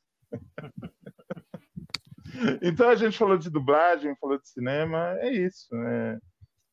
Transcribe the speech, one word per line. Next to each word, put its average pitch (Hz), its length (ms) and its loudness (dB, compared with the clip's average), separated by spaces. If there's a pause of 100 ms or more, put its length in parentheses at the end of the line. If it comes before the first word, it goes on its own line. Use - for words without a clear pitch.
(320)
<laughs> - 640 -16 (1700)
Então 175 280 4
a 240 60 8
gente 214 220 2
falou 196 200 4
de 170 120 -8
dublagem, 151 680 2
falou 139 200 -2
de - 100 -20
cinema, 160 720 -2
é 247 120 -2
isso, 185 440 -4
né? 117 440 -4 (540)